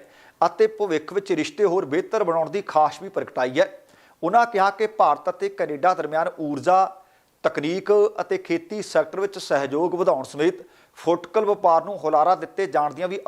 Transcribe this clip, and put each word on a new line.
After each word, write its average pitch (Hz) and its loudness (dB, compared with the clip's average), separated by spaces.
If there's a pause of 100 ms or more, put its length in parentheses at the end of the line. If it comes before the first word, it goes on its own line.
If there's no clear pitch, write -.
(400)
ਅਤੇ 175 2
ਭਵਿੱਖ 190 -4
ਵਿੱਚ 196 -4
ਰਿਸ਼ਤੇ 156 -2
ਹੋਰ 185 2
ਬਿਹਤਰ 190 -2
ਬਣਾਉਣ 165 -2
ਦੀ 196 -4
ਖਾਸ਼ 151 0
ਵੀ 196 -12
ਪ੍ਰਗਟਾਈ 131 -4
ਹੈ। - 2 (520)
ਉਹਨਾਂ 214 4
ਕਿਹਾ 202 2
ਕਿ 214 -2
ਭਾਰਤ 175 2
ਅਤੇ 196 -6
ਕੈਨੇਡਾ 175 0
ਦਰਮਿਆਨ 160 -2 (100)
ਊਰਜਾ, 160 2 (600)
ਤਕਨੀਕ 170 0 (280)
ਅਤੇ 190 -4
ਖੇਤੀ 185 -6
ਸੈਕਟਰ 165 -2
ਵਿੱਚ 196 -6
ਸਹਿਯੋਗ 151 -2
ਵਧਾਉਣ 170 0
ਸਮੇਤ 165 -2 (360)
ਫੁਟਕਲ 175 0
ਵਪਾਰ 190 2
ਨੂੰ 190 -10
ਹੁਲਾਰਾ 156 4
ਦਿੱਤੇ 165 -6
ਜਾਣ 147 -2
ਦੀਆਂ 175 -6
ਵੀ 196 -6